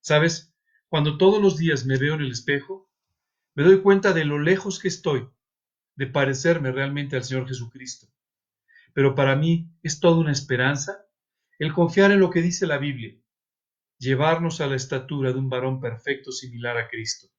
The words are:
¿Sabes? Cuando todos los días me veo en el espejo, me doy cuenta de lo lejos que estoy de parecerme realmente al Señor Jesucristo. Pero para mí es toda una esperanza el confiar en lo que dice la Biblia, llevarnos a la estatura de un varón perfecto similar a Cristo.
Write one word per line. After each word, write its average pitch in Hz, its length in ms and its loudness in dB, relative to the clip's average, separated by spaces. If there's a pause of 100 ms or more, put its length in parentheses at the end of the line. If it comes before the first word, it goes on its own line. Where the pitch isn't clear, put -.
¿Sabes? 156 540 0 (340)
Cuando 147 300 -2
todos 202 240 6
los 190 140 4
días 151 280 0
me 131 140 0
veo 147 160 0
en 151 60 -4
el 135 100 -4
espejo, 143 580 -6 (680)
me 147 80 0
doy 190 160 8
cuenta 196 320 4
de 165 120 0
lo 147 140 -2
lejos 185 400 -2
que - 80 -6
estoy 156 420 -4 (680)
de 139 100 -6
parecerme 139 640 0
realmente 139 460 -4
al 120 80 -4
Señor 131 240 -6
Jesucristo. 127 580 -14 (840)
Pero 135 240 2
para 135 180 2
mí 165 380 0 (100)
es 160 160 -6
toda 165 220 4
una 151 100 0
esperanza 135 760 -2 (540)
el 151 140 -4
confiar 190 400 4
en 196 80 6
lo 180 100 4
que 170 120 0
dice 175 260 -2
la 143 100 -2
Biblia, 127 400 -8 (800)
llevarnos 160 600 0
a 151 60 -2
la 135 100 -4
estatura 131 560 -4
de 131 60 -4
un 135 100 -4
varón 131 320 -4
perfecto 131 520 -8
similar 120 440 -8
a 117 120 -6
Cristo. 113 400 -12 (100)